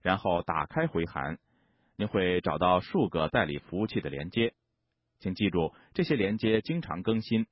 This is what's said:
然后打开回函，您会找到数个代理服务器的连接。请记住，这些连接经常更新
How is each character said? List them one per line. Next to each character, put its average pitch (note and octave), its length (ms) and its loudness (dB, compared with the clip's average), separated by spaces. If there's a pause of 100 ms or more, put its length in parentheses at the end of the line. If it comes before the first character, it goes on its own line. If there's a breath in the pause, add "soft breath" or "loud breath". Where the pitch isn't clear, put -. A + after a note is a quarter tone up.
然 F#2 160 0
后 F2 240 0
打 D#2+ 240 -2
开 D#3+ 200 -2
回 E2 180 0
函， D2+ 340 -6 (580)
您 G#2 100 -4
会 F2+ 340 2
找 D#2 180 -2
到 F2+ 200 4
数 G2+ 300 0
个 D#2+ 180 0
代 G#2 180 2
理 D2 140 -4
服 - 200 -8
务 A2 100 0
器 G#2+ 120 -2
的 - 80 -8
连 C#2+ 220 -8
接。 A2+ 240 0 (640)
请 F#2 160 -6
记 G2+ 160 2
住， E2 240 0 (200 loud breath)
这 F3+ 100 2
些 D#3+ 100 2
连 G#2+ 240 0
接 A2 220 2
经 E3 200 -4
常 F2 220 -8
更 A2+ 200 0
新 A2+ 300 2